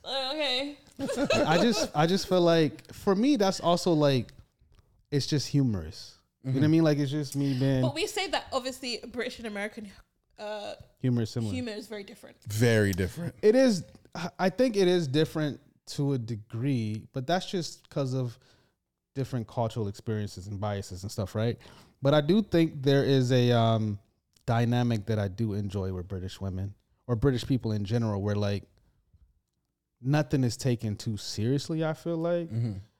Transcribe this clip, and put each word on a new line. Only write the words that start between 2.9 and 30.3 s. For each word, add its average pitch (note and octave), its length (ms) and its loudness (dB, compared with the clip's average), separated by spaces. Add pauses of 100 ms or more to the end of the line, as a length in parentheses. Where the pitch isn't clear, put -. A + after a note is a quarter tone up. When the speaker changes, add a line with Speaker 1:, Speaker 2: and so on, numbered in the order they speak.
Speaker 2:
for G3 220 2
me, C4+ 200 4
that's G3 240 0
also, F3 320 2
like, C#3+ 400 4 (800)
it's C#3+ 160 0
just D3 200 0
humorous. G#2 680 -2 (280)
You C3 80 -4
know C3 40 0
what C3 40 2
I D3+ 60 4
Speaker 3:
Mm-hmm. D#3 60 4
Speaker 2:
mean? E3 120 6
Like, D3 160 4
it's C#3 120 -2
just C#3+ 240 -6
me C#3 240 0
being C3+ 220 2
Speaker 1:
But B2+ 140 0
we E4+ 120 -2
say F#4+ 200 -4
that, C#4+ 260 -4
obviously, B3+ 460 -6 (120)
British A#3+ 280 -8
and A3+ 80 -10
American, G#3 420 -10 (480)
uh, G#3 380 -12 (240)
Speaker 2:
humor A#2+ 240 0
is G#2+ 80 -4
similar. A2+ 220 -4
Speaker 1:
humor B3 180 -6
is G#3 160 -12
very G#3 160 -12
different. - 340 -20 (100)
Speaker 3:
Very G#2+ 440 4
different. F#2+ 500 -4
Speaker 2:
It G#3+ 140 6
is. B3 280 4 (300)
I, F3 240 -8
I F#3 140 2
think B3 260 0
it F#3+ 100 4
is F3 200 2
different D3+ 520 0 (280)
to C#3+ 260 -2
a C3+ 60 0
degree, A2+ 960 -4
but C3 120 -6
that's F#3 240 -2
just - 400 -8
'cause C3+ 240 -4
of B2+ 240 -4 (800)
different B2+ 320 -4
cultural A2+ 400 -4
experiences G2+ 600 -6
and G2+ 120 -10
biases G2 440 -6
and G#2 80 -8
stuff, G2 220 -6
right? A2+ 240 -2 (440)
But C#3 120 4
I D3+ 60 6
do F3 220 2
think D#3 420 2
there C#3 220 6
is C3 260 4
a, B2 220 6
um, A2+ 440 2 (480)
dynamic A#2+ 600 2
that A2 140 0
I G2 100 0
do G#2 240 -4
enjoy G2 400 -4
with F2+ 160 -6
British F#2+ 320 -8
women G2 320 -4 (340)
or A#2+ 80 0
British B2 320 2
people A#2 240 0
in G#2 140 -2
general, G#2+ 360 0
where, G#2 140 0
like, G2+ 280 -2 (1400)
nothing D3 420 2